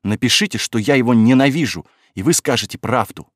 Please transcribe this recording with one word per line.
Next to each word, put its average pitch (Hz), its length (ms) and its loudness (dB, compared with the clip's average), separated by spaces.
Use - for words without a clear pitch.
«Напишите, 110 540 -2
что - 200 -6
я 123 180 0
его 123 180 2
ненавижу, 127 720 2
и 95 100 -8
вы 165 100 2
скажете - 440 -2
правду». - 580 -4